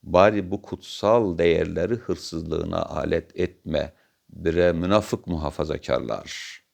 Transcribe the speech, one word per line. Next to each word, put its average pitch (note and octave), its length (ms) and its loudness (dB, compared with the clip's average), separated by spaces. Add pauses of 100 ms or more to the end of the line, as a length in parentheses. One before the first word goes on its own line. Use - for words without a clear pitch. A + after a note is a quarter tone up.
Bari F#2 480 4
bu F#2+ 100 -4
kutsal G#2 760 0
değerleri E2+ 560 2
hırsızlığına E2 920 -4
alet D#2 540 -4
etme D2+ 540 -4 (360)
bre E2+ 420 2
münafık F#2+ 560 0
muhafazakarlar. D2 1300 -4 (120)